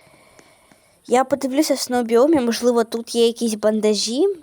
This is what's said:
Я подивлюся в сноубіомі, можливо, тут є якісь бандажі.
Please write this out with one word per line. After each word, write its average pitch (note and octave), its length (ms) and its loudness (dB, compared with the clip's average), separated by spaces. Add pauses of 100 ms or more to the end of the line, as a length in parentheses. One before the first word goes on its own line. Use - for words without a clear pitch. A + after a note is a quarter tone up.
(1080)
Я B3+ 180 2
подивлюся C4+ 500 -2
в B3+ 40 -4
сноубіомі, B3 600 2
можливо, A#3 440 0
тут A#3 300 -10
є A#3 120 4
якісь A#3 280 -2
бандажі. G#3+ 720 0 (160)